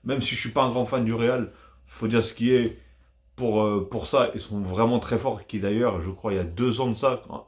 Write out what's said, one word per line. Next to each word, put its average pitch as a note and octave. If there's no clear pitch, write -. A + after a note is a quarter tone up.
Même B2+
si -
je A#2+
suis B2
pas C3+
un B2
grand B2
fan B2
du A2+
Real, A#2
faut -
dire A2+
ce -
qui A#2+
est A#2+
pour, A2
euh, G#2
pour A2+
ça. B2
Ils -
sont G#2
vraiment A2
très A2+
forts. A2+
Qui G#2+
d'ailleurs, G2+
je F2+
crois, G2
il F#2+
y -
a F2+
deux A2
ans B2+
de A2
ça, B2+
hein. -